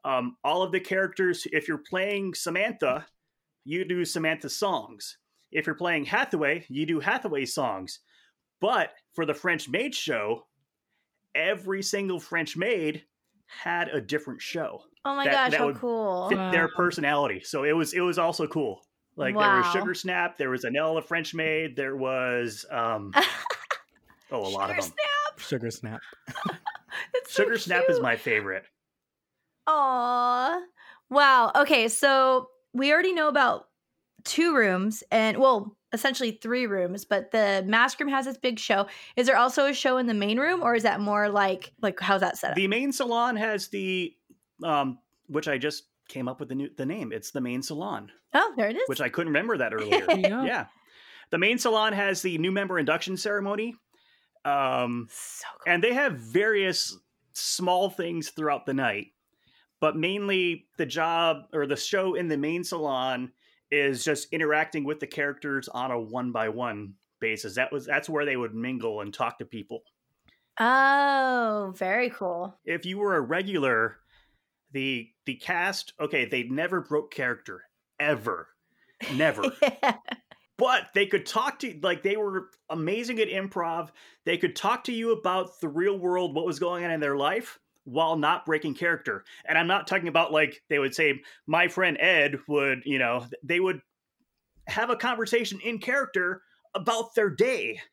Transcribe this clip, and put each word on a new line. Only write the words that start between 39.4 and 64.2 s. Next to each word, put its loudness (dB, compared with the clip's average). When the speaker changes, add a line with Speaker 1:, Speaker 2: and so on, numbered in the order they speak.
Speaker 2:
a 2
show 0
in 0
the 0
main 0
room, 0
or 2
is 2
that 2
more 2
like, 0
like, -2
how's 2
that 0
set -4
up? -2
Speaker 1:
The 2
main 0
salon 0
has -2
the, -4
um, 0
which -4
I 0
just -4
came -6
up -8
with -8
the -6
new, -6
the -4
name. -6
It's -10
the -6
main -4
salon. -8
Speaker 2:
Oh, 4
there 0
it -4
is. -2
Speaker 1:
Which -4
I 0
couldn't -2
remember 0
that 0
Speaker 2:
<laughs> -
Speaker 1:
earlier. 0
Speaker 3:
There 2
you 2
go. -2
Speaker 1:
Yeah. -2
The -2
main 2
salon 2
has 0
the -2
new 2
member -2
induction 0
ceremony. -2
Um, 0
Speaker 2:
So -14
cool. 4
Speaker 1:
and 4
they 2
have 0
various 0
small 0
things -6
throughout -2
the -2
night, 0
but 2
mainly 0
the 0
job 0
or 0
the 0
show 0
in -2
the 0
main -2
salon -4
is 2
just -2